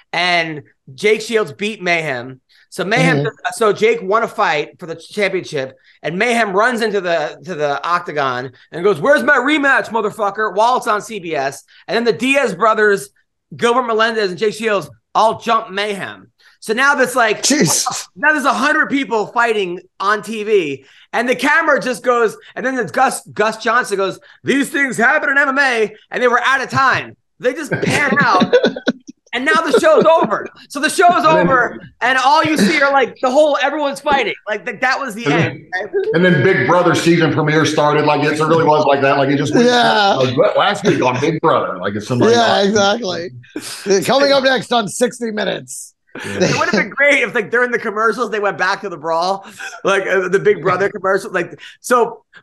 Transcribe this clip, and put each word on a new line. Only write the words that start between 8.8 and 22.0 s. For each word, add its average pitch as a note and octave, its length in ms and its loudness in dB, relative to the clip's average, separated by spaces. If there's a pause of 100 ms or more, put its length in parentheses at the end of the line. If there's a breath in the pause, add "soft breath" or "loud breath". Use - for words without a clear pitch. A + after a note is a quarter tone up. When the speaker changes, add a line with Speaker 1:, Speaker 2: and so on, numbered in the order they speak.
Speaker 1:
goes, F#3 160 2
"Where's C4+ 240 2
my C#4+ 140 4
rematch, C#4 480 0
motherfucker?" G#3 680 -4
while A#3 220 2
it's A#3 100 -4
on G#3+ 160 0
C A3 160 -12
B E3 160 -8
S. C#3+ 300 -6 (240 soft breath)
And F3+ 80 -2
then A#3 80 0
the A#3 80 2
Diaz A#3+ 420 0
brothers, G#3+ 560 2 (460)
Gilbert A#3+ 280 2
Melendez A3 460 0
and F3+ 80 -10
Jake G#3+ 160 -2
Shields, G3+ 340 -2 (260)
all A3 260 2
jump A3 300 -2
Mayhem. F#3 600 -8 (320 soft breath)
So G#3+ 120 -6
now C4+ 200 2
that's B3+ 220 0
like, A3+ 260 2
Speaker 2:
Jeez. - 720 0
Speaker 1:
now D4 180 2
there's C#4+ 120 -2
a C4+ 80 2
hundred C#4 380 0
people A3 380 -2
fighting G#3 520 -2 (180)
on G3+ 240 -2
T G#3+ 220 -8
V, F3 400 0 (280 soft breath)
and A#3+ 160 -2
the B3+ 60 0
camera D4 460 2
just A#3+ 240 -6